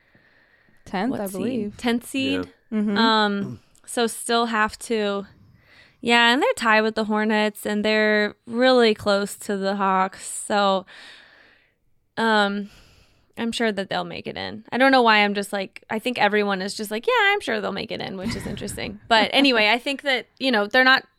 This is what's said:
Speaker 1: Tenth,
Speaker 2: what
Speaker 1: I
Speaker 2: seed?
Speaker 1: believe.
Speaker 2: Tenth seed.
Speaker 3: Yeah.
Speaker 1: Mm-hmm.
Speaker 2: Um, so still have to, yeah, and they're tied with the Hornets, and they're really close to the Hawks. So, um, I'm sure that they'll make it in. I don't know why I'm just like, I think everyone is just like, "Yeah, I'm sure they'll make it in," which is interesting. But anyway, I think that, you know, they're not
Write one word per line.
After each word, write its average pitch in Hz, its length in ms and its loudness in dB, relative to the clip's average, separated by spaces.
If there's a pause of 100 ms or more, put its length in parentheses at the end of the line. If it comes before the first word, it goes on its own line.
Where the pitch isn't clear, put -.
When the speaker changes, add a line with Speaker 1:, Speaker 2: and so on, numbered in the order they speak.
(840)
Speaker 1:
Tenth, 208 280 -4
Speaker 2:
what 233 80 -6
Speaker 1:
I 202 60 -6
Speaker 2:
seed? 190 60 -10
Speaker 1:
believe. 208 440 -6
Speaker 2:
Tenth 240 300 -4
seed. 277 420 -4 (220)
Speaker 3:
Yeah. 214 100 -4
Speaker 1:
Mm-hmm. 208 180 0
Speaker 2:
Um, 208 640 0 (260)
so 233 220 -2
still 233 380 -2
have 214 340 -2
to, 202 460 -4 (760)
yeah, 233 320 4
and 285 100 2
they're 508 140 2
tied 220 240 4
with 220 160 0
the 220 80 0
Hornets, 214 600 0
and 208 200 -4
they're 214 500 2 (100)
really 240 480 4
close 202 440 -2
to 208 200 -6
the 196 200 -2
Hawks. 190 520 -2
So, 196 560 0 (1300)
um, 208 540 0 (680)
I'm 226 140 -4
sure 226 200 -2
that 190 160 -6
they'll 180 160 -4
make 170 220 -12
it - 100 -12
in. 208 340 -10
I - 80 -6
don't 269 140 6
know 262 100 6
why 220 160 6
I'm 208 160 4
just 202 180 -6
like, 196 360 -10
I 220 100 -4
think 247 200 -6
everyone 202 420 2
is 196 140 -6
just 214 160 -8
like, 220 160 -6
"Yeah, 466 60 0 (200)
I'm 415 80 -2
sure 220 200 -4
they'll 190 120 -6
make - 180 -8
it 180 100 -8
in," - 180 -10
which 196 180 -8
is - 100 -10
interesting. 202 640 -10
But 220 240 4
anyway, 240 380 4
I 240 80 2
think 269 240 -6
that, 262 240 -2 (120)
you 262 120 0
know, 208 160 2
they're 262 180 4
not 262 200 4 (140)